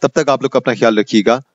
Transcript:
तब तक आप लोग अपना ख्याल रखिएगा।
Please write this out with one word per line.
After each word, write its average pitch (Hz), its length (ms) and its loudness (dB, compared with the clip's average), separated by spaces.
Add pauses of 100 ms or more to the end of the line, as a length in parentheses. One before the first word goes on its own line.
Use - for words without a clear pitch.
तब 139 140 0
तक 147 140 -2
आप 135 140 -2
लोग 135 120 -2
अपना 127 180 -2
ख्याल 110 260 0
रखिएगा। 117 420 0 (140)